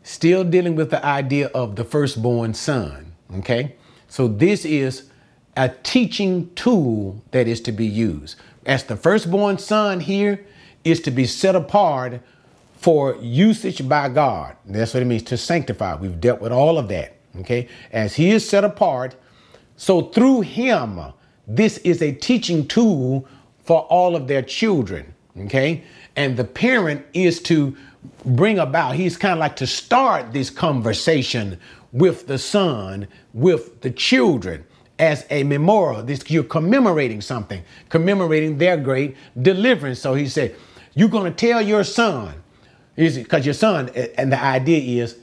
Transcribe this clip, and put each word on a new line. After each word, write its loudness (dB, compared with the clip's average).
Still 2
dealing 2
with -2
the -2
idea 0
of -4
the -6
firstborn -2
son, -6
okay? -4
So 0
this 0
is -2
a 2
teaching -2
tool 0
that 2
is -4
to -6
be -2
used. -4
As 0
the -8
firstborn 0
son 0
here -2
is 2
to -4
be 0
set 0
apart 0
for 2
usage 0
by 0
God. 0
That's -4
what 0
it 0
means 0
to -6
sanctify. -4
We've -8
dealt 2
with -6
all 4
of -4
that, -8
okay? -4
As -4
he 4
is 2
set 4
apart, -2
so 2
through 4
him, -2
this 2
is 0
a 0
teaching 0
tool 0
for 4
all 2
of -4
their 0
children, -2
okay? 0
And -2
the -2
parent 0
is 2
to 0
bring 2
about, 0
he's -2
kinda 0
like -2
to -4
start 0
this -2
conversation 0
with 2
the -4
son, -2
with 0
the -4
children, 0
as 2
a 0
memorial. 2
This, -6
you're 2
commemorating 0
something, -8
commemorating 0
their 2
great -2
deliverance. 2
So -2
he 0
said, -2
"You're 4
gonna -2
tell 0
your 2
son," -2
is 2
'cause 0
your 0
son, 0
and 0
the 0
idea 0
is -8